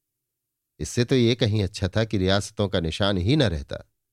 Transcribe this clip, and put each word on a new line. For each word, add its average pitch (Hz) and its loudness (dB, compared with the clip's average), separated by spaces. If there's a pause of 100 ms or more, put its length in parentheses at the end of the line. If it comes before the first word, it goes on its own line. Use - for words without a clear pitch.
(800)
"इससे 117 -2
तो 135 0
ये 117 4
कहीं 107 0
अच्छा - -4
था 110 0
कि 110 -4
रियासतों 95 0
का 95 0
निशान 98 -2
ही 101 0
न 151 2
रहता।" 73 -6 (220)